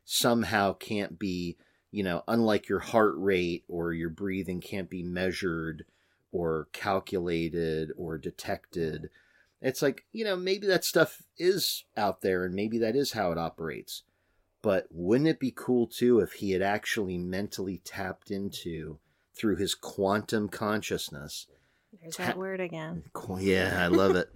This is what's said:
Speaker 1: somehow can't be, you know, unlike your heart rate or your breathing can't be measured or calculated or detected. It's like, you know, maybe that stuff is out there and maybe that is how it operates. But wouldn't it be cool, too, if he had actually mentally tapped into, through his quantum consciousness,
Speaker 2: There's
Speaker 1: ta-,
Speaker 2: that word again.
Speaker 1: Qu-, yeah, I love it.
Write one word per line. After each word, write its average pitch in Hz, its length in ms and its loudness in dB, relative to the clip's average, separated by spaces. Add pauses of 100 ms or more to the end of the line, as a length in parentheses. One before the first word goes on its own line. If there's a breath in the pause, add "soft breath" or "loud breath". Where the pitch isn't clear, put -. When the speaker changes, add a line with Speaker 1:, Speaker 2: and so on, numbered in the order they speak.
Speaker 1:
somehow 107 680 2
can't 101 460 -6
be, 90 380 -4 (340 soft breath)
you 101 120 -2
know, 90 240 0
unlike 110 420 2
your 98 100 2
heart 107 380 4
rate 90 500 2
or 85 260 -2
your 82 160 -2
breathing 92 520 -4
can't 95 280 -8
be 90 140 -8
measured 87 840 -2 (460)
or 80 400 -2
calculated 85 1300 -2
or 80 200 -6
detected. 80 920 -6 (520 soft breath)
It's 127 200 -2
like, 139 320 0
you 220 100 -6
know, 202 120 0
maybe 190 320 -2
that 180 180 4
stuff - 380 2 (140)
is - 460 2 (140)
out 101 240 0
there 92 240 2
and 92 100 -4
maybe 110 240 -2
that 113 160 2
is 135 180 2
how 98 180 0
it 82 60 -2
operates. 80 680 -6 (580)
But 98 280 2
wouldn't 110 400 2
it 156 100 0
be 127 160 -2
cool, 123 320 2
too, 123 340 6
if 87 120 -2
he 101 180 -4
had 92 120 2
actually 101 560 -2
mentally 92 680 -6
tapped - 460 -10
into, 85 640 -6 (380)
through 101 220 4
his 92 180 2
quantum 104 760 0
consciousness, 95 960 -4 (560 soft breath)
Speaker 2:
There's 165 140 -14
Speaker 1:
ta-, 180 100 -6
Speaker 2:
that - 120 -2
word 190 220 -6
again. 165 440 -8 (100)
Speaker 1:
Qu-, - 260 -6
yeah, 92 400 4
I 87 80 4
love 92 280 6
it. 90 200 0